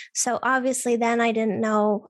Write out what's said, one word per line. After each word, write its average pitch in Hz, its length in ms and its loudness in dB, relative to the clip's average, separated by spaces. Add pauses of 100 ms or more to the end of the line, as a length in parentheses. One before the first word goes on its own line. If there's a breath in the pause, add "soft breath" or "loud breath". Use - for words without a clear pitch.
(140 loud breath)
So - 300 -2
obviously 254 500 0
then 233 260 2
I 233 120 2
didn't 220 280 0
know 214 500 0